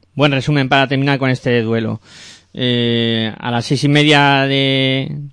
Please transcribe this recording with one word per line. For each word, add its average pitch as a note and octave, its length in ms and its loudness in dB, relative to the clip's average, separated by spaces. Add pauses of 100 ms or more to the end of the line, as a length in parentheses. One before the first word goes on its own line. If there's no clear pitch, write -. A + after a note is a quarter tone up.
(160)
buen C#3+ 160 2
resumen C#3 380 0
para C#3 180 2
terminar C#3 320 0
con C3 100 0
este B2 320 0
duelo. A2 380 -2 (540)
Eh, A#2 840 -2
a - 140 -6
las A#2+ 140 -2
seis C3+ 180 -2
y C#3+ 60 2
media C#3+ 540 4
de, C3+ 760 -2 (140)